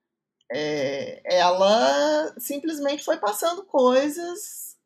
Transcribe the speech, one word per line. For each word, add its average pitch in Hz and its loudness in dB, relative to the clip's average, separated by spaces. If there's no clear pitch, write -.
é, 139 -4
ela 240 2
simplesmente 285 -4
foi 311 0
passando 339 -2
coisas 294 0